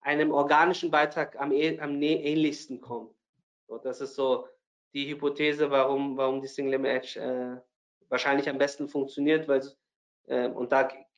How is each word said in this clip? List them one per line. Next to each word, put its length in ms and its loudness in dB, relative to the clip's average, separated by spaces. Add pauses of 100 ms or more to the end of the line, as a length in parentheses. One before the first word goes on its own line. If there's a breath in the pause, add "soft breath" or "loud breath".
einem 320 0
organischen 580 4
Beitrag 500 0
am 120 -2
eh-, 280 0
am 180 -6
nä-, 240 0
ähnlichsten 580 -2
kommt. 340 -12 (540)
So, 100 -10
das 220 -6
ist 140 -10
so 340 0 (440)
die 160 -4
Hypothese, 640 0
warum, 460 2
warum 240 0
die 80 -8
Single-Image-Ad, 720 -2
äh, 400 -6 (480)
wahrscheinlich 400 0
am 100 -4
besten 300 -2
funktioniert, 600 0
weil, 140 4 (640)
äh, 220 0
und 240 -4
da 160 4 (300)